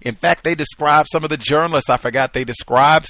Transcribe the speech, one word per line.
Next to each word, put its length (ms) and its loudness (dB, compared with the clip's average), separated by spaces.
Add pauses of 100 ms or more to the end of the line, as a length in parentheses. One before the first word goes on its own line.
In 140 -8
fact, 300 -2
they 100 -2
described 560 0
some 140 -2
of 40 -6
the 80 -4
journalists. 520 0
I 80 2
forgot 360 -2
they 120 -4
described 640 2